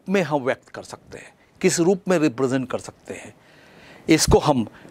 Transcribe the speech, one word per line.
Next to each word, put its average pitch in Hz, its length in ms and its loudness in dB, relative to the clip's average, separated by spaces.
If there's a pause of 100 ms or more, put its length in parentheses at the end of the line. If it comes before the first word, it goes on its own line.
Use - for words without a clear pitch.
में 196 120 0
हम 143 220 -2
व्यक्त 123 260 -4
कर - 140 -16
सकते - 340 -18
हैं, - 160 -20 (280)
किस 175 180 2
रूप 180 280 2
में 180 120 2
रिप्रेजेंट 131 520 -2
कर 107 80 -4
सकते - 340 -18
हैं, - 220 -18 (760)
इसको 160 300 4
हम, 131 280 0 (240)